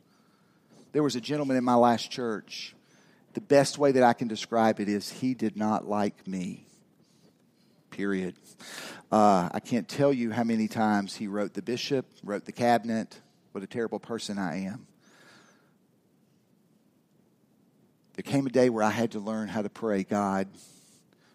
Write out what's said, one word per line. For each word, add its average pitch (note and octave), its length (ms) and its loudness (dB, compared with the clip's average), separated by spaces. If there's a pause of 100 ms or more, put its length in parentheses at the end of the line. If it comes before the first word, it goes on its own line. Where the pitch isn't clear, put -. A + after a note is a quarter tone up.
(920)
There D3+ 140 2
was B2+ 100 0
a B2 60 -4
gentleman C3+ 360 -2
in B2+ 60 0
my B2 140 4
last A#2+ 340 4
church. - 640 -8 (600)
The A#2+ 60 -8
best C#3 380 4
way C#3+ 140 4
that B2+ 100 4
I A#2+ 100 8
can A#2+ 140 -4
describe A2 540 0
it G2+ 80 -4
is G#2 200 -2
he C3 260 -4
did A2 220 -4
not G#2+ 320 -2
like G#2 380 -4
me, F#2+ 400 -8 (1200)
period. F#2+ 440 -4 (760)
Uh, G2 400 6
I - 80 -6
can't - 280 -4
tell C#3+ 240 2
you A#2+ 200 -2
how A#2 100 0
many A2+ 240 0
times G#2 480 0
he G#2+ 140 -8
wrote G2+ 260 -4
the G2+ 80 -6
bishop, B2 440 -2 (180)
wrote G2+ 200 -6
the - 60 -14
cabinet, A#2 680 0 (320)
"What G2+ 100 -8
a G2 60 -10
terrible A2 320 -6
person G#2+ 360 -8
I F#2+ 280 -4
am." G#2 240 -12 (3250)
There G2 100 -10
came C3+ 240 0
a - 20 -10
day B2+ 180 6
where A2+ 140 0
I G#2+ 80 2
had A2+ 220 0
to A2 80 -8
learn A2 260 -6
how G2+ 160 -4
to G2+ 60 -6
pray, G2+ 340 -2
"God, G2 460 0 (880)